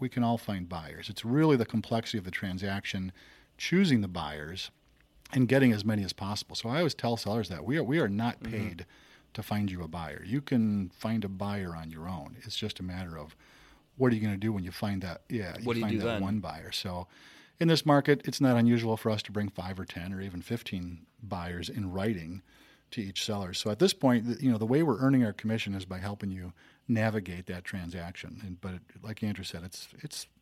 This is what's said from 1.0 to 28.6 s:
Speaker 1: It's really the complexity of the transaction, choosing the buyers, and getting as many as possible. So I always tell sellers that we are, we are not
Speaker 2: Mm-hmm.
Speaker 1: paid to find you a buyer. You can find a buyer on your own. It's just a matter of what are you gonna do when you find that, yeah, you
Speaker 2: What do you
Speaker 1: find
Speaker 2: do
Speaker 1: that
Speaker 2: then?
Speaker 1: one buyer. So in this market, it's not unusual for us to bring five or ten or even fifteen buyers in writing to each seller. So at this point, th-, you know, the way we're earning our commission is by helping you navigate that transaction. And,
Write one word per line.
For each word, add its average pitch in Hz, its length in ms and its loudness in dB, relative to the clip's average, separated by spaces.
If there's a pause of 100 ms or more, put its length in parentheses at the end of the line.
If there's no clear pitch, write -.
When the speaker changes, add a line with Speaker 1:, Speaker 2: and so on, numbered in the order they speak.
Speaker 1:
It's 104 160 -10
really 147 320 4
the 113 100 2
complexity 113 520 -2
of 92 60 -4
the 92 60 -6
transaction, 95 800 -4 (480)
choosing 165 440 4
the 95 60 -2
buyers, 78 600 -6 (640)
and 127 160 4
getting 131 240 8
as 104 120 0
many 104 200 2
as 90 80 -4
possible. - 420 -6
So - 140 -6
I 139 100 0
always 170 160 2
tell 117 220 0
sellers 104 320 -2
that 78 160 -8
we 131 140 0
are, 147 40 2
we 139 160 2
are 127 100 4
not 110 320 0
Speaker 2:
Mm-hmm. 113 120 -6
Speaker 1:
paid 90 340 -6 (480)
to 107 80 -6
find 104 260 0
you 90 140 -4
a 80 60 -8
buyer. 80 360 -8
You 120 160 0
can 107 500 2
find 110 340 -2
a 98 40 -4
buyer 98 460 -4
on 80 160 -10
your 80 160 -10
own. 87 360 -10
It's 110 120 -10
just - 240 -6
a 92 60 -8
matter 90 340 -8
of 78 160 -12 (600)
what 127 160 6
are - 20 6
you 107 60 2
gonna 104 160 2
do 110 160 0
when 98 100 -2
you 90 80 -6
find 101 320 -2
that, 85 260 -8
yeah, 92 300 -6
you 110 60 -10
Speaker 2:
What 120 80 0
do 117 80 0
you 110 60 0
Speaker 1:
find 104 120 0
Speaker 2:
do 110 80 0
Speaker 1:
that 117 60 2
Speaker 2:
then? 101 100 0
Speaker 1:
one 104 160 0
buyer. 82 320 -8
So 90 380 -6 (500)
in 165 80 4
this 160 180 6
market, 143 420 8
it's 139 140 -4
not 127 160 8
unusual 117 400 6
for 113 140 0
us 107 120 0
to - 100 -12
bring 104 160 -2
five 92 320 -6
or 85 60 -6
ten 90 260 -8
or 95 80 -6
even 90 200 -8
fifteen 87 680 -6 (140)
buyers 87 480 -6
in 95 220 -4
writing 95 520 -2 (500)
to 117 100 -4
each 98 220 -4
seller. 101 280 -4
So - 180 -2
at 107 80 -2
this 190 140 6
point, 120 340 4
th-, 120 140 -2
you 131 100 4
know, 110 80 4
the 110 80 2
way 139 160 4
we're 131 180 2
earning 135 240 6
our 104 80 0
commission 110 420 -2
is 95 100 -6
by 92 140 -6
helping 101 320 -4
you 90 220 -8 (360)
navigate 107 580 0
that 90 180 -8
transaction. 87 800 -8
And, 90 160 -10